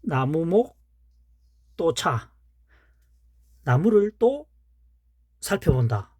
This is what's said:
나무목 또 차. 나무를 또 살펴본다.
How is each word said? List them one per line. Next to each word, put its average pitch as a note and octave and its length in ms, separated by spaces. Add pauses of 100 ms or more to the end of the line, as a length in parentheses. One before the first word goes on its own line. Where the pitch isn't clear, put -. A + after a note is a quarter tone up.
나무목 E3 760 (1000)
또 E3 160
차. - 400 (1300)
나무를 G3+ 560
또 C#4 280 (920)
살펴본다. B2+ 800